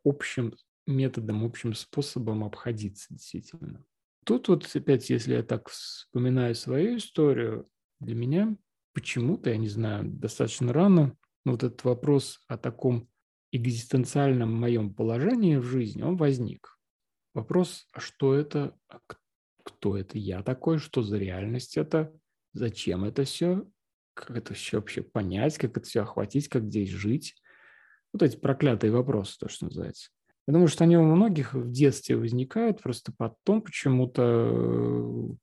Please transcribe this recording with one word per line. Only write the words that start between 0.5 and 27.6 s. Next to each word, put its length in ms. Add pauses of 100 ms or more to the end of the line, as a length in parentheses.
методом, 580
общим 300
способом 680
обходиться 680
действительно? 720 (420)
Тут 240
вот 260
опять, 360
если 240
я 80
так 260
вспоминаю 880
свою 420
историю, 680 (340)
для 140
меня 420 (360)
почему-то, 580
я 60
не 120
знаю, 360
достаточно 680
рано, 440 (280)
но 80
вот 100
этот 220
вопрос 540 (100)
о 80
таком 520 (440)
экзистенциальном 1000
моем 420
положении 600
в 80
жизни, 380
он 140
возник. 600 (580)
Вопрос, 580
а 80
что 340
это, 400 (140)
а 180
к-, 120 (440)
кто 340
это 220
я 240
такой, 360
что 240
за 160
реальность 580
это, 360 (400)
зачем 520
это 200
все, 420 (480)
как 220
это 180
все 240
вообще 240
понять, 560
как 180
это 100
все 160
охватить, 460
как 160
здесь 260
жить. 440 (800)